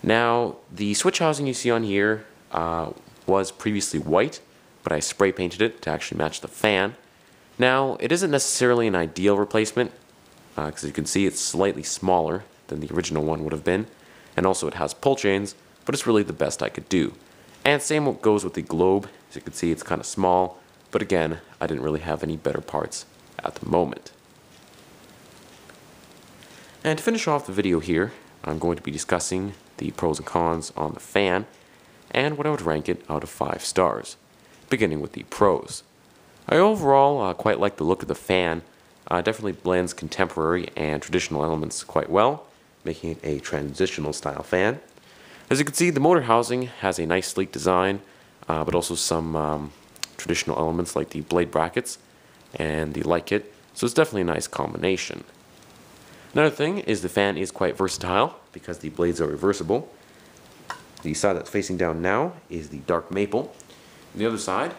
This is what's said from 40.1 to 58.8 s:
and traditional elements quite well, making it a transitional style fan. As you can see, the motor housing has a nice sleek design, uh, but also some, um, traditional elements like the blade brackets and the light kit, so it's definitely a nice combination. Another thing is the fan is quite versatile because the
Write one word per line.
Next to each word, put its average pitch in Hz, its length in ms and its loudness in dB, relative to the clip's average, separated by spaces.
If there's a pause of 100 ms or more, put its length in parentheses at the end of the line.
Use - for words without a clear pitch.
and 76 260 -2
traditional 80 420 -2
elements 78 400 -2
quite - 240 -2
well, 113 380 4 (380)
making - 260 -6
it 76 140 -6
a 73 160 -2
transitional 73 720 -4
style 73 300 -6
fan. 104 360 0 (680)
As 139 100 2
you 147 60 2
can 147 100 -8
see, 175 160 4
the 139 80 0
motor 160 220 6
housing 120 460 2 (140)
has 95 160 0
a 85 80 -2
nice 90 220 0
sleek - 240 -2
design, 92 500 2 (480)
uh, 80 140 0
but 78 100 -2
also 87 220 0
some, 82 400 -2
um, 76 360 -2 (460)
traditional - 400 -2
elements 82 380 -2
like 76 160 -2
the 76 100 -8
blade 87 300 0
brackets 85 480 -2 (560)
and 78 380 -2
the - 100 -4
light 82 240 0
kit, - 260 -2 (200)
so - 120 -2
it's 120 80 0
definitely 151 280 2
a 87 40 2
nice 82 220 0
combination. 82 760 -2 (1120)
Another 151 160 6
thing 160 300 -2
is 101 220 -2
the 90 80 -4
fan 101 280 2
is 92 140 -4
quite 90 260 -2
versatile 95 640 0 (140)
because - 260 -12
the 78 100 -8